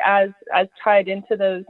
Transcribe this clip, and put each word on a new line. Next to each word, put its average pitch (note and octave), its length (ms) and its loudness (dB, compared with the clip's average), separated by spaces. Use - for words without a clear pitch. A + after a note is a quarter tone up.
as, G3 240 2
as F#3+ 140 0
tied G3+ 260 2
into G3 260 -6
those F#3+ 360 -2